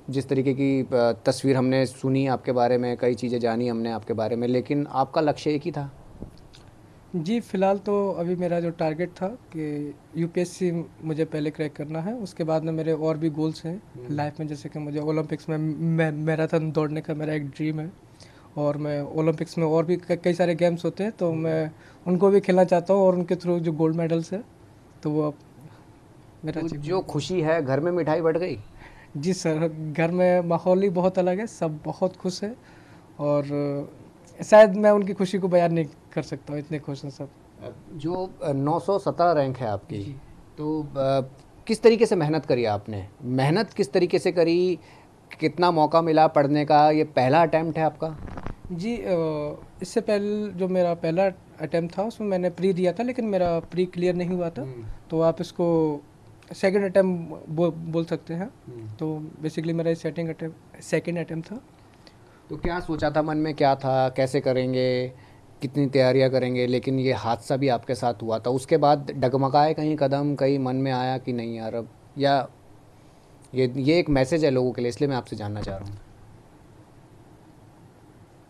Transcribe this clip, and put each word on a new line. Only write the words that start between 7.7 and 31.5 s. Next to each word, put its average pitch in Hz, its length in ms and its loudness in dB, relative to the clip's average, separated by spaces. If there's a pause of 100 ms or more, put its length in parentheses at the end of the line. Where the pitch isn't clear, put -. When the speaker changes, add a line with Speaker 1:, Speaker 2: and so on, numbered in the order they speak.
Speaker 2:
तो 202 320 0
अभी 175 260 -2
मेरा 175 240 -2
जो 170 100 -2
target 165 400 -2
था 185 160 -6
कि 151 680 -8 (220)
यूपीएससी 170 680 -2 (200)
मुझे 160 200 -2
पहले 156 260 -4
crack 151 220 -6
करना 156 280 -8
है, 202 140 -6
उसके 190 300 -8
बाद 160 180 0
में 160 100 -4
मेरे 160 200 -2
और 156 240 -2
भी 160 140 -2
goals 156 340 -4
हैं 170 180 -8 (120)
Speaker 1:
हम्म। - 160 -16
Speaker 2:
Life 147 300 -4
में, 156 60 -6
जैसे 147 220 -10
कि 165 100 -12
मुझे 147 220 -6
Olympics 156 480 -4
में 156 100 -2 (380)
मै-, 160 180 2
marathon 156 580 0
दौड़ने 156 280 -2
का 156 140 -6
मेरा 151 200 -4
एक 147 140 -4
dream 156 320 -4
है 165 120 -8 (640)
और 147 200 0
मैं 147 260 -4
Olympics 160 560 -2
में 165 80 2
और 160 180 2
भी 175 120 0
क-, 175 160 -4
कई 170 220 2
सारे 175 200 2
games 170 300 2
होते 175 200 -4
हैं 220 80 -4
तो 170 180 -2
Speaker 1:
हम्म। 160 100 -2
Speaker 2:
मैं 160 300 -2 (360)
उनको 180 240 4
भी 202 100 6
खेलना 185 240 4
चाहता 175 300 4
हूँ 196 80 6
और 185 120 6
उनके 175 200 -2
through 175 240 0
जो 165 140 -2
gold 160 240 2
medals 165 360 -2
हैं 214 120 -6 (580)
तो 151 80 -2
वो 151 120 2
अब 147 120 -2 (1120)
मेरा 160 160 -6
Speaker 1:
तो 165 60 -4
Speaker 2:
achievement 151 240 -8
Speaker 1:
जो 185 60 0
Speaker 2:
है। 185 60 0
Speaker 1:
खुशी 170 380 -4
है, 156 240 2
घर 135 160 0
में 175 120 0
मिठाई 160 280 0
बट 160 160 2
गई? 165 220 -4 (580)
Speaker 2:
जी 160 160 -2
सर, 165 360 0 (280)
घर 170 140 2
में 180 300 4
माहौल 175 420 2
ही 202 60 4
बहुत 185 300 0
अलग 180 200 2
है, 226 80 -4
सब 156 380 -6